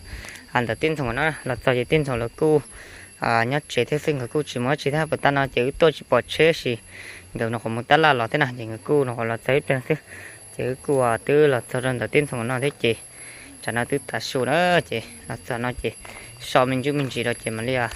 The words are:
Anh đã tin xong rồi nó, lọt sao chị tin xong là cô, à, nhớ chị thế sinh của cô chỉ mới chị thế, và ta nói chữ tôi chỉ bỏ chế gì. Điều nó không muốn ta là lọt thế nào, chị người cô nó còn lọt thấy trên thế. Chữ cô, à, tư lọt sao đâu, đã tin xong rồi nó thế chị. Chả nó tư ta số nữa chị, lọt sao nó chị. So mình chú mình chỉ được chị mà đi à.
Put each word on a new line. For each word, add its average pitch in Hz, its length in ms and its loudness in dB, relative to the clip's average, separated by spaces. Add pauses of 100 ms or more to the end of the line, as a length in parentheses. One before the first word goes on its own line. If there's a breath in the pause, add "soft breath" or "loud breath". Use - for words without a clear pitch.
(520 loud breath)
Anh 123 140 2
đã 113 80 -2
tin 156 220 0
xong 139 100 -2
rồi 117 80 -2
nó, 147 160 0 (140)
lọt 127 200 -4
sao 131 100 4
chị 123 100 0
tin 156 200 2
xong 131 140 -2
là 117 180 -2
cô, 156 260 4 (560 loud breath)
à, 117 260 2
nhớ 135 240 0
chị 120 160 2
thế 151 140 -2
sinh 147 220 -2
của 120 120 -6
cô 151 100 0
chỉ - 180 -8
mới 127 160 0
chị 143 140 -4
thế, 156 140 0
và 151 120 -2
ta 147 140 2
nói 139 180 2
chữ 127 300 0
tôi 160 140 6
chỉ - 180 -12
bỏ 123 100 6
chế 160 320 4
gì. 127 240 -2 (580 loud breath)
Điều 117 160 -2
nó 117 80 -2
không 113 160 -4
muốn 120 100 -4
ta - 120 6
là 156 160 6
lọt 117 180 0
thế 151 80 0
nào, 147 100 2 (100)
chị 120 60 -10
người 110 200 -8
cô 147 200 2
nó 123 100 -4
còn 117 140 -2
lọt 113 160 -4
thấy 139 160 2
trên 139 280 0
thế. 156 60 0 (640 loud breath)
Chữ 127 240 -4
cô, 139 180 2
à, 117 160 2
tư 147 300 4
lọt 127 160 2 (100)
sao 127 80 -2
đâu, 127 180 0
đã 110 80 -2
tin 147 200 2
xong 131 140 -6
rồi 113 60 -4
nó 127 140 -4
thế 139 100 0 (100)
chị. 113 140 2 (680 loud breath)
Chả - 100 -4
nó 117 120 0
tư 139 220 -2
ta 113 140 -6
số 127 240 -4
nữa 170 340 2 (120)
chị, 117 100 -4 (280 loud breath)
lọt 120 180 -8
sao 120 120 -4
nó 123 140 -2 (100)
chị. 117 80 -2 (500 loud breath)
So - 240 2
mình 131 180 0
chú 143 100 0
mình 139 180 0
chỉ 120 120 -4
được 117 220 -4
chị 117 60 -4
mà 110 120 -6
đi 127 120 -2
à. 120 220 -2